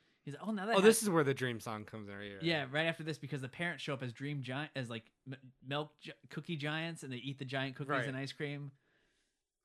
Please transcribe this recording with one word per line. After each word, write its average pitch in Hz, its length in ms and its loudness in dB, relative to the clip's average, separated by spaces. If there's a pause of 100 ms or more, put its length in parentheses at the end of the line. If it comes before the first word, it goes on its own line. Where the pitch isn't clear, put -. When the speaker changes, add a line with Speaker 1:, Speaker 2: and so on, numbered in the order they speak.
(240)
Speaker 1:
he's 143 100 -8
like, - 120 -12
"Oh, 220 60 0
now 196 140 -2
that 226 100 4
Speaker 2:
Oh, - 0 -
Speaker 1:
has" 190 80 10
Speaker 2:
this 226 180 10
is 202 80 2
where 160 140 6
the 135 100 4
dream 123 260 0
song 107 240 -6
comes 107 240 -12
in, 101 80 -10
right? 101 260 -10
Speaker 1:
Yeah, 160 280 0
right 156 160 2
after 160 160 -2
this, 156 160 -4
because 139 240 -6
the 131 60 -4
parents 170 340 -4
show 143 120 -2
up 131 80 -4
as 123 100 -4
dream 143 300 -4
giant, 131 340 -4
as, 123 140 -4
like, 113 200 -8 (200)
m-, 127 220 -12 (140)
milk 147 340 -4
gi-, 156 120 -12 (180)
cookie 170 260 -4
giants, 160 460 -4
and 131 100 -8
they 123 60 -4
eat 135 200 -6
the 143 60 -8
giant 135 320 -2
cookies 139 140 -4
Speaker 2:
Right. 131 180 2
Speaker 1:
and 131 80 -2
ice 131 160 -4
cream. 143 380 -6 (960)